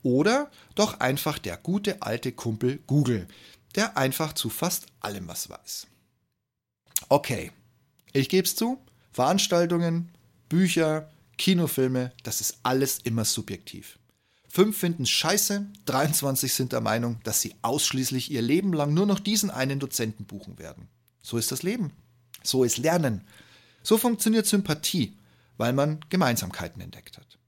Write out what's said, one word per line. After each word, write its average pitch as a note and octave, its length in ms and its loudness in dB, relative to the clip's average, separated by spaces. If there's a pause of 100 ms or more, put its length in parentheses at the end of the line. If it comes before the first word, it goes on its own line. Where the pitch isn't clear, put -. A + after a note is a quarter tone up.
Oder G#3 460 4 (240)
doch - 280 0
einfach C#3 360 0
der F2+ 200 -8
gute G3+ 440 -4
alte A#2 300 -4
Kumpel B2 560 -2
Google, B2 400 2 (480)
der A3 220 0
einfach D#3+ 340 0
zu - 180 -4
fast - 360 -4 (160)
allem G2+ 260 -8
was - 220 -8
weiß. - 380 -14 (1200)
Okay, C#3 420 0 (640)
ich C3+ 160 2
geb's F#3 260 2
zu, B3 260 -2 (300)
Veranstaltungen, E3+ 1000 2 (340)
Bücher, D#3+ 640 2 (260)
Kinofilme, C3 760 0 (100)
das - 160 -6
ist - 240 -6
alles C3 400 0
immer A2+ 220 -2
subjektiv. - 760 -8 (480)
Fünf G#3 300 2
finden's E3+ 320 -2
scheiße, G3+ 560 0 (200)
dreiundzwanzig C3+ 680 0
sind B2+ 200 -2
der A#2+ 80 0
Meinung, A#2 420 0
dass - 180 -2
sie - 220 -6
ausschließlich C3 680 0
ihr B2+ 140 -2
Leben F3 280 2
lang D3 220 2
nur F#3+ 140 4
noch G3+ 120 2
diesen G#3 300 0
einen C3+ 300 -2
Dozenten A2 460 -4
buchen F#2 340 -14
werden. D#2+ 300 -16 (340)
So A#2 160 -2
ist - 120 -2
das - 120 -6
Leben. G3 280 -2 (520)
So C3 200 2
ist A#2 140 2
Lernen. C#3+ 500 2 (540)
So A3 160 4
funktioniert A3 480 2
Sympathie, E3+ 720 0 (400)
weil A#2+ 160 0
man D3+ 360 0
Gemeinsamkeiten G#2+ 720 0
entdeckt - 340 -18
hat. - 300 -20